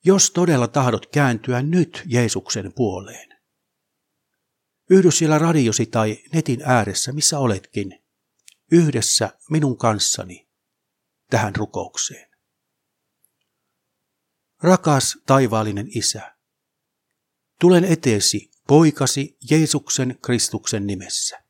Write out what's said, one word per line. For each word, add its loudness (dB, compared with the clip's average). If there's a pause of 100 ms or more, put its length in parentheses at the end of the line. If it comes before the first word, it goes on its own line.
Jos 4
todella 2
tahdot -2
kääntyä -2
nyt -2
Jeesuksen -2
puoleen, -6 (1500)
yhdy 8
siellä 2
radiosi 2
tai -2 (100)
netin -2
ääressä, 0
missä -2
oletkin, -4 (680)
yhdessä 0 (100)
minun -2
kanssani -4 (800)
tähän -2
rukoukseen. -10 (2250)
Rakas 2
taivaallinen 0
Isä, -8 (1200)
tulen 6
eteesi -2 (160)
poikasi 2 (140)
Jeesuksen -2
Kristuksen -4
nimessä. -8